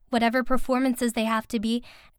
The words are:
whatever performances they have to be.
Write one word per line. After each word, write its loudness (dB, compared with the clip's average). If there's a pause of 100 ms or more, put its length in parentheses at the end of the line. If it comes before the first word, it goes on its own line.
whatever 2
performances 0
they -2
have -2
to -2
be. -2 (360)